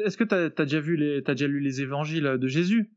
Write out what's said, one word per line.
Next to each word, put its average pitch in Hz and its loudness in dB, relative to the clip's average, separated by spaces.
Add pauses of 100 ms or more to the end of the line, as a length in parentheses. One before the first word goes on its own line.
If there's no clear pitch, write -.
est-ce 196 -2
que - -2
t'as, 180 2
t'as 160 -2
déjà 143 0
vu 165 -2
les, 147 0
t'as 143 0
déjà 139 0
lu 143 0
les 135 -2
évangiles 143 -2
de 127 0
Jésus ? 180 2